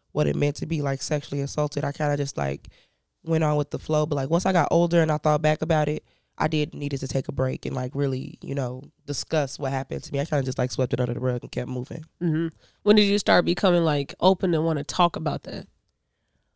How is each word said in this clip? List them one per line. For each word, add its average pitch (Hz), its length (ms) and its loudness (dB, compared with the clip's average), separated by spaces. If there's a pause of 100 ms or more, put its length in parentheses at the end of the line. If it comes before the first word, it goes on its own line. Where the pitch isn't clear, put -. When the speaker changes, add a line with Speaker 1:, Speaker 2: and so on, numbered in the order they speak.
(120)
Speaker 1:
what 151 160 2
it 143 80 0
meant 143 220 2
to - 80 -6
be, 160 160 -2
like, 139 200 -2
sexually 147 400 -4
assaulted, 143 420 -2
I 139 80 -2
kinda 147 260 0
just, 139 200 -2
like, 139 300 -4 (560)
went 160 200 2
on 151 140 2
with 147 120 -2
the - 100 -6
flow. 151 280 0
But, 160 80 0
like, 139 160 -2
once 175 160 2
I 190 40 2
got 175 200 4
older 170 320 6
and 160 80 2
I 151 60 2
thought 151 260 2
back 156 180 4
about 160 260 2
it, 151 160 -4 (340)
I - 100 0
did 156 260 0
needed 143 280 -4
to 139 60 -4
take 135 200 -2
a - 40 -6
break 135 360 -2
and, 135 80 -4
like, 127 180 -4
really, 135 480 -4
you 139 140 -6
know, 127 260 -6 (240)
discuss 143 540 -2
what 139 120 -2
happened 135 320 -4
to - 100 -12
me. 139 60 0
I 143 60 0
kinda 147 180 0
just, 131 140 -4
like, 127 140 0
swept 127 220 0
it 131 60 -2
under 123 140 0
the 127 60 -6
rug 123 240 -2
and 123 80 -14
kept 127 180 -6
moving. 127 340 -8 (200)
Speaker 2:
Mm-hmm. 165 240 2 (340)
When 208 140 2
did 208 80 6
you 202 160 2
start 185 260 2
becoming, 175 380 2
like, 147 360 0
open 185 360 2
and 156 100 2
wanna 156 180 0
talk 175 320 2
about 156 280 -4
that? - 240 -10 (880)